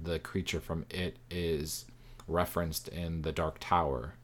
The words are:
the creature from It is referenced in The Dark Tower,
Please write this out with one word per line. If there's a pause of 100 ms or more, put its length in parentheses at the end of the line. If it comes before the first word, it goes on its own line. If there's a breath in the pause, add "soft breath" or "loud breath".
the
creature
from
It (140)
is (420 soft breath)
referenced
in
The
Dark
Tower,